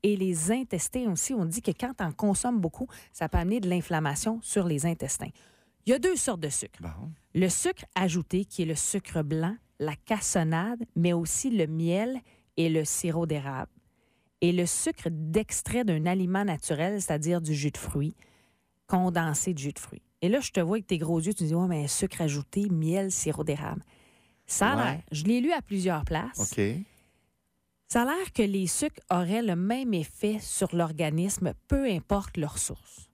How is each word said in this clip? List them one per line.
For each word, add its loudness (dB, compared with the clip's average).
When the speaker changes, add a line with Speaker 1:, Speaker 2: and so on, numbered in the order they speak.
Speaker 1:
Et 6
les 0
intestins 0
aussi, -2
on 2
dit -2
que 0
quand -4
t'en -4
consommes 2
beaucoup, -4
ça -4
peut 0
amener 2
de 0
l'inflammation 0
sur 0
les 0
intestins. -2
Il 4
y 8
a 4
deux 2
sortes -2
de -2
sucre. -6
Speaker 2:
Bon. -8
Speaker 1:
Le 4
sucre -2
ajouté, 0
qui -6
est 2
le -2
sucre -2
blanc, 0
la -4
cassonade, 0
mais 4
aussi 0
le 4
miel 0
et 4
le 4
sirop 0
d'érable. -4
Et 6
le 4
sucre -2
d'extrait 0
d'un 2
aliment 2
naturel, 0
c'est-à-dire 0
du 0
jus 0
de -12
fruits, -2
condensé 2
de -4
jus -6
de -12
fruits. -14
Et 2
là, 2
je -6
te 0
vois 2
avec -6
tes 0
gros 0
yeux, 0
tu -2
me 0
dis, « 2
Ouais, 2
mais 0
sucre -2
ajouté, -2
miel, 2
sirop -2
d'érable. » -4
Ça 2
a 2
Speaker 2:
Ouais. 2
Speaker 1:
l'air, -2
je -4
l'ai 4
lu 2
à 0
plusieurs 0
places. -4
Speaker 2:
OK. -2
Speaker 1:
Ça 2
a 4
l'air -2
que 2
les 2
sucres -2
auraient 2
le 0
même 0
effet -2
sur -2
l'organisme, 0
peu 2
importe -2
leur -4
source. -10